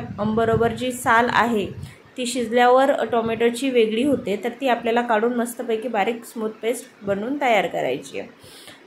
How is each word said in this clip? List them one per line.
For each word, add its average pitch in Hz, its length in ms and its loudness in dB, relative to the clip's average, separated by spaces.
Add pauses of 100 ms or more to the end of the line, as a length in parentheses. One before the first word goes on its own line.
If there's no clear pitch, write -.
(240)
बरोबर 226 480 2
जी 247 200 -4
साल 240 400 2
आहे 214 640 0 (220)
ती 247 100 -4
शिजल्यावर 247 640 4 (140)
टोमॅटोची 233 680 0
वेगळी 226 320 2
होते, 208 420 0
तर 240 40 -2
ती 254 200 -4
आपल्याला 233 320 0
काढून 240 340 0
मस्तपैकी 233 540 -4
बारीक 226 360 -2
स्मूथ 214 240 -8 (140)
paste 262 220 -4 (180)
बनवून 208 380 -4
तयार 220 260 2
करायची 139 520 -4
आहे. 95 100 -12 (580)